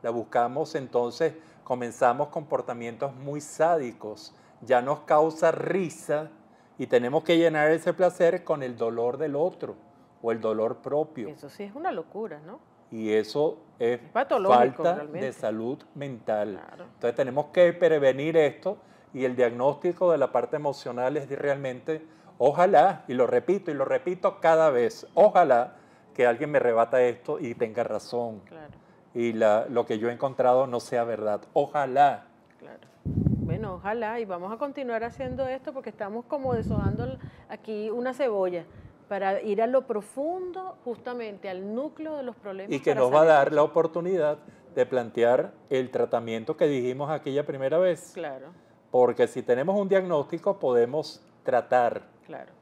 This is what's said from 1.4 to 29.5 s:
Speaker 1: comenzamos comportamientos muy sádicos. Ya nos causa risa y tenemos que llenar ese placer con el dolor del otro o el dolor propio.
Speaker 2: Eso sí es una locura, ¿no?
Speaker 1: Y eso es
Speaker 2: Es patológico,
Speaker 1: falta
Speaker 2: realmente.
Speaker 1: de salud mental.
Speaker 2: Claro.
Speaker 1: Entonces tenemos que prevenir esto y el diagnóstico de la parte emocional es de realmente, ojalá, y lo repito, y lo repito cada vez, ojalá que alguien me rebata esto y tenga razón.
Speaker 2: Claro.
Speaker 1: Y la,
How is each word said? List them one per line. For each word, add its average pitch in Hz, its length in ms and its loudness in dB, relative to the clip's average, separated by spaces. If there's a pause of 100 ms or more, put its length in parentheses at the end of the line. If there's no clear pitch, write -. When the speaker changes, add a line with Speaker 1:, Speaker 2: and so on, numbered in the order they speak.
Speaker 1:
comenzamos 123 680 0
comportamientos 127 840 -6
muy 143 280 -10
sádicos. 131 920 -4 (280)
Ya 123 200 4
nos 143 200 -4
causa 160 500 4
risa 156 800 -4 (480)
y 127 80 -6
tenemos 127 360 2
que 170 140 2
llenar 156 320 4
ese 165 240 0
placer 175 500 0
con 151 200 -4
el 123 120 -8
dolor 117 420 -2
del 143 180 -4
otro 151 400 -4 (460)
o 113 100 -2
el 110 100 -4
dolor 110 360 -2
propio. 135 500 -4
Speaker 2:
Eso - 200 -16
sí 170 160 -16
es 202 120 -16
una 339 160 -6
locura, 185 520 -10
¿no? 202 160 -18 (300)
Speaker 1:
Y 110 220 -4
eso 143 480 0 (180)
es 120 240 -2
Speaker 2:
Es - 100 -20
patológico, 214 720 2
Speaker 1:
falta 170 120 2
Speaker 2:
realmente. 151 320 -8
Speaker 1:
de 123 60 -8
salud 113 440 -4 (160)
mental. 107 720 -6
Speaker 2:
Claro. 170 200 -20
Speaker 1:
Entonces - 300 -4
tenemos 139 320 -2
que 175 260 6
prevenir 156 640 2
esto 160 400 0 (360)
y 127 120 -4
el 127 100 0
diagnóstico 139 760 2
de 156 60 4
la 131 140 2
parte 170 240 -2
emocional 135 640 -4
es 139 120 -8
de 139 60 -6
realmente, 139 680 -4 (360)
ojalá, 160 680 6
y 139 60 -6
lo 123 140 4
repito, 170 420 0
y 147 60 -4
lo 135 100 0
repito 180 540 -2
cada 160 320 4
vez, 120 420 0
ojalá 165 640 6 (400)
que 127 100 4
alguien 123 240 2
me 147 80 2
rebata 117 460 4
esto 123 360 -2
y 117 140 -6
tenga 113 300 -4
razón. 110 560 -6
Speaker 2:
Claro. 151 340 -20 (400)
Speaker 1:
Y 117 200 -2
la, 110 360 4